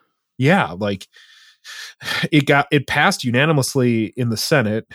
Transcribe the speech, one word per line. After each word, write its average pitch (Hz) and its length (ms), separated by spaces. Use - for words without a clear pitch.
Yeah, 135 400
like, 101 300
<sighs> - 680
it 147 140
got, 143 260
it 143 160
passed 151 360
unanimously 123 920
in 120 120
the 107 80
Senate. 113 580